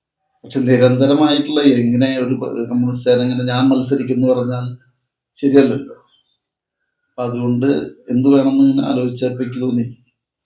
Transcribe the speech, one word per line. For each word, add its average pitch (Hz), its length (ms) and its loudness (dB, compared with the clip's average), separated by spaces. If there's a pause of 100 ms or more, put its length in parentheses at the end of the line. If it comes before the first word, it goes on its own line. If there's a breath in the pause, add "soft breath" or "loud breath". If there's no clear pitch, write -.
(460)
പക്ഷെ 123 140 -6
നിരന്തരമായിട്ടുള്ള 143 1000 2
എങ്ങനെ 127 580 2
ഒരു 127 160 -2
പ-, 120 360 -8
കമ്മ്യൂണിസ്റ്റുകാരൻ 123 520 0
എങ്ങനെ 123 220 -2
ഞാൻ 123 240 0
മത്സരിക്കുന്നു 127 580 0
പറഞ്ഞാൽ 123 500 -2 (580)
ശരിയല്ലല്ലോ. 131 600 2
അപ്പൊ - 1300 -20
അതുകൊണ്ട് 120 440 -2 (440)
എന്ത് 127 180 2
വേണമെന്ന് 135 360 4
ഇങ്ങനെ 139 240 2
ആലോചിച്ചപ്പോ 123 560 -4
എനിക്ക് 123 160 -8
തോന്നി, 120 360 -4 (500)